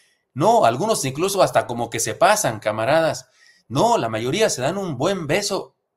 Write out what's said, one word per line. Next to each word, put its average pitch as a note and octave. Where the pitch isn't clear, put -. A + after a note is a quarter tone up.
No, G3+
algunos D#3
incluso F3+
hasta B2
como A#2+
que A2+
se A2
pasan, D#3+
camaradas. B2+
No, G3+
la B2
mayoría C3
se -
dan D#3+
un F3+
buen F3
beso G3